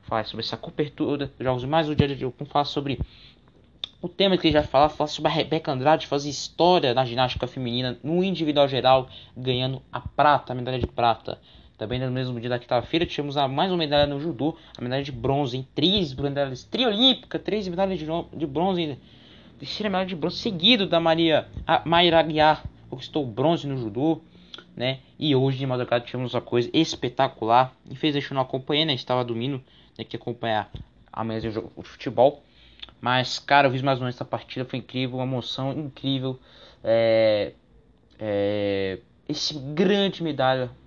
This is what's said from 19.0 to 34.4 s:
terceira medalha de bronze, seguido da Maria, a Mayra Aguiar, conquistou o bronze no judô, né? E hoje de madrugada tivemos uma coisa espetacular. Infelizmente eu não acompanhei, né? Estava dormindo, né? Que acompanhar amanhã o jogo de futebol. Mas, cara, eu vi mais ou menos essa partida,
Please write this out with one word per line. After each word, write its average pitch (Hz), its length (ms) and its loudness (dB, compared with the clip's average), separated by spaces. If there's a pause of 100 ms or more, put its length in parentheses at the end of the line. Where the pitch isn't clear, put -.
terceira 208 300 -6
medalha 190 180 0
de 185 100 -6
bronze, 170 200 -4
seguido 202 500 4
da 165 140 4
Maria, 165 480 4 (180)
a 160 220 4
Mayra 170 300 6
Aguiar, 156 460 4 (260)
conquistou 139 340 -6
o - 20 -4
bronze 131 400 0
no 135 120 -4
judô, 127 420 -2 (560)
né? 131 240 -4 (180)
E 151 160 0
hoje 131 220 2
de 135 100 -4
madrugada 123 380 0
tivemos 123 300 -6
uma 117 80 0
coisa 120 300 0
espetacular. 127 1000 2 (160)
Infelizmente 139 400 -2
eu 139 40 -8
não 135 80 0
acompanhei, 143 420 -2
né? 156 80 -2
Estava 127 320 -2
dormindo, 123 380 -4 (340)
né? 113 80 -10
Que - 120 -14
acompanhar 117 540 -4 (400)
amanhã 110 380 -6
o - 20 -4
jogo 107 220 -8 (100)
de - 60 -18
futebol. 127 560 0 (560)
Mas, 127 380 0
cara, 143 300 6
eu - 20 4
vi 131 120 -2
mais 135 160 0
ou 127 40 -6
menos 123 140 -6
essa 127 80 -10
partida, - 420 -8